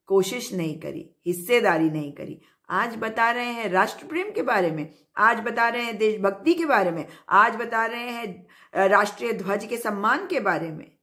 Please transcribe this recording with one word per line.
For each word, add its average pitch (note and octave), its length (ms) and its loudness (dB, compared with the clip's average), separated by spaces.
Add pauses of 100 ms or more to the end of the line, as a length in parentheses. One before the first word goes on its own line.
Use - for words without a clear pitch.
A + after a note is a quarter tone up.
कोशिश G3 480 0
नहीं D#3+ 260 -4
करी, - 360 -12 (100)
हिस्सेदारी F3 640 2
नहीं D3+ 220 -6
करी। - 280 -14 (300)
आज A3 260 -2
बता A3+ 340 0
रहे A#3+ 220 -4
हैं A#3 160 -6
राष्ट्र F#3+ 380 0
प्रेम F#4 240 -4
के G#4+ 120 -4
बारे G#3 280 2
में, D#3 240 -8 (220)
आज A3 240 4
बता A#3 280 0
रहे A#3+ 140 -2
हैं A#3 160 -6
देशभक्ति G#3 560 2
के E4 120 0
बारे G#3 240 4
में, E3 160 -6 (220)
आज A3 280 6
बता A3+ 300 -2
रहे A#3+ 240 -8
हैं, A3+ 360 -10 (280)
अ, F#3+ 120 4
राष्ट्रीय G#3 460 2
ध्वज G3 320 -4
के A#3+ 120 -6
सम्मान A3+ 500 -2
के D4 140 -2
बारे E3 300 0
में। D#3 220 -14 (100)